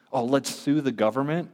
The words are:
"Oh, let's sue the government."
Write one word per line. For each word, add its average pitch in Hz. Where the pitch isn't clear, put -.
"Oh, 131
let's 135
sue 147
the 131
government." 135